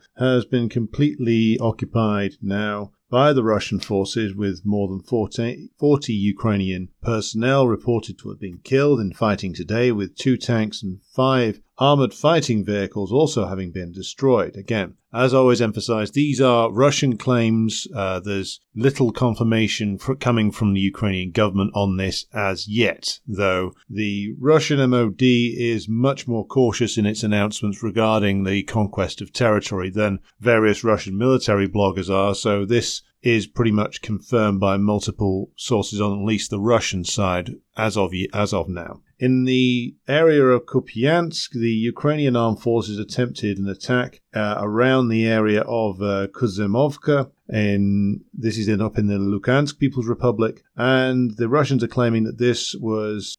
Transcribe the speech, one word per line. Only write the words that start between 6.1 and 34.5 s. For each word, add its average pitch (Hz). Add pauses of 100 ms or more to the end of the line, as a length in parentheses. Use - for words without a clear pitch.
Ukrainian 98 (160)
personnel 117
reported 113
to 107
have 101
been 92
killed 135
in 98
fighting 98
today, 107
with 101
two 127
tanks 110
and 95 (120)
five 131 (180)
armoured 135
fighting 147
vehicles 98
also 123
having 95
been 87
destroyed. 95
Again, 98 (180)
as 123
always 127
emphasised, 107
these 143
are 120
Russian 131
claims. 113
Uh, 95
there's 98 (140)
little 123
confirmation 110
fr-, 135
coming 117
from 101
the 98
Ukrainian 95
government 98
on 98
this 95
as 98
yet, 107
though 92 (160)
the 101
Russian 147
M 127
O 120
D 120
is 117
much 123
more 113
cautious 120
in 104
its 107
announcements 104
regarding 107
the 95
conquest 101
of 98
territory 104
than 98 (200)
various 110
Russian 101
military 110
bloggers 95
are, 98
so 101
this 117 (180)
is 113
pretty 113
much 104
confirmed 107